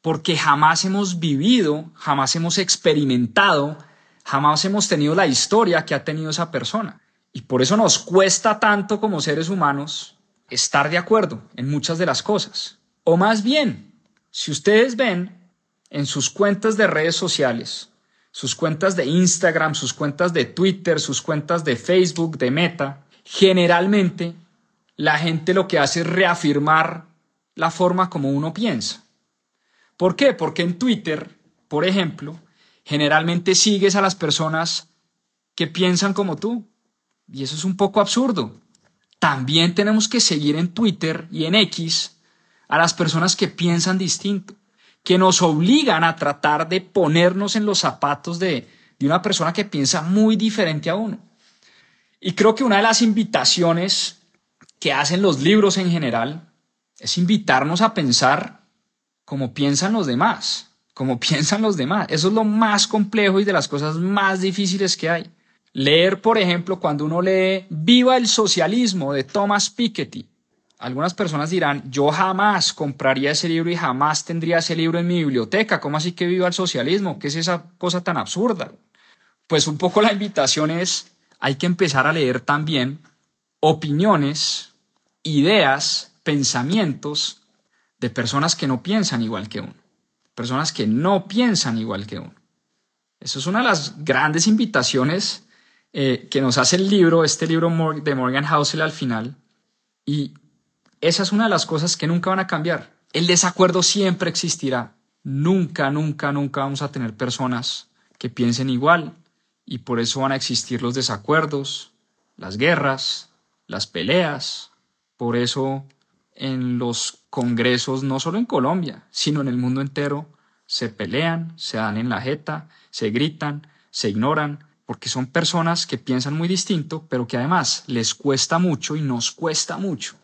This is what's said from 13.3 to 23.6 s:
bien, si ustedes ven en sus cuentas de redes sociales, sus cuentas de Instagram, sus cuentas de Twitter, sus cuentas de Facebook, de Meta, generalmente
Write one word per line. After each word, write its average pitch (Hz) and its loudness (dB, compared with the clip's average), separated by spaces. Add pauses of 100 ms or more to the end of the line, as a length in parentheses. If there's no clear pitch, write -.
bien, 240 0 (320)
si - -8
ustedes 214 4
ven 196 -2 (520)
en 143 -4
sus 139 -4
cuentas 202 0
de 208 4
redes 160 0
sociales, 131 -2 (420)
sus - -6
cuentas 160 0
de 160 0
Instagram, 160 2
sus - -6
cuentas 156 -2
de 147 0
Twitter, 170 0
sus - -6
cuentas 156 -4
de 139 0
Facebook, 170 0
de 127 0
Meta, 147 -4 (280)
generalmente 180 4 (640)